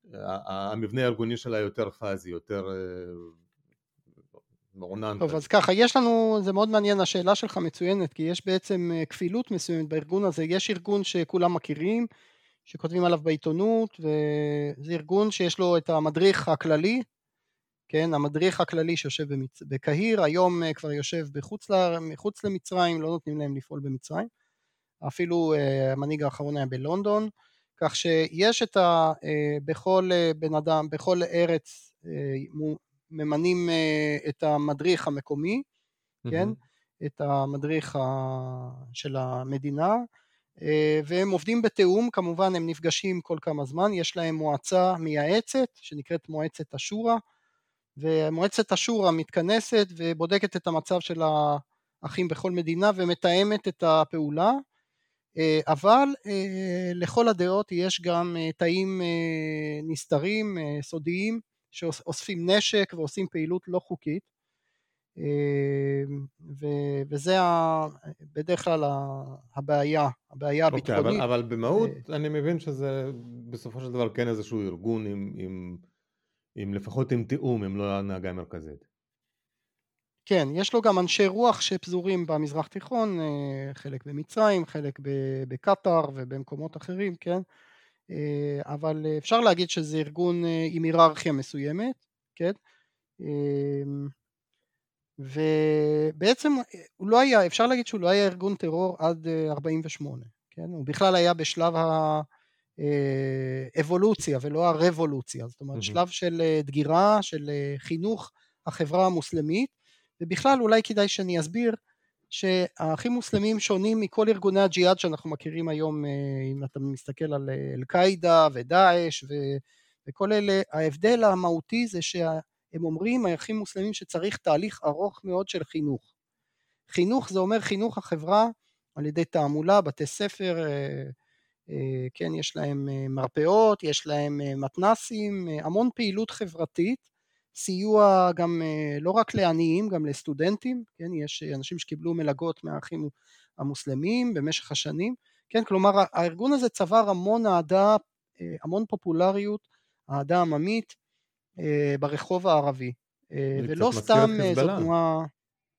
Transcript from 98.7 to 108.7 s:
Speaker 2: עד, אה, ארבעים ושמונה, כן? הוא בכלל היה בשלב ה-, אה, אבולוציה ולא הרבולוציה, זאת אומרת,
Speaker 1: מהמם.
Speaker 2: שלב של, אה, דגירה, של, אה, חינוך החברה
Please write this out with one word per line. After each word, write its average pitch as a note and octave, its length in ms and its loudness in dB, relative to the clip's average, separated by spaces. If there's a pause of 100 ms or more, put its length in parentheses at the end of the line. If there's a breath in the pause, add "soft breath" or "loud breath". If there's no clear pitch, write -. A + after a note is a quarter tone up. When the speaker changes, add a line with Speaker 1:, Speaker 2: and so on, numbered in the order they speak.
Speaker 2:
עד, D#3+ 280 0
אה, D#3+ 240 0
ארבעים D#3+ 320 -2
ושמונה, C#3+ 420 -10 (260)
כן? E3 180 -12
הוא D#3+ 160 -8
בכלל F#3 300 2
היה F3 180 6
בשלב E3 420 0
ה-, D#3 460 2 (580)
אה, C3+ 1000 -2
אבולוציה F3 600 2
ולא D3 240 0
הרבולוציה, D#3 800 2
זאת B2 140 -18
אומרת, C#3 120 -10
Speaker 1:
מהמם. A#2 80 -6
Speaker 2:
שלב G#2+ 260 0
של, E3+ 340 -2
אה, D#3 220 4
דגירה, D#3+ 580 4
של, D3 280 -8
אה, C#3+ 280 -4
חינוך F3 540 -4 (340)
החברה E3 400 2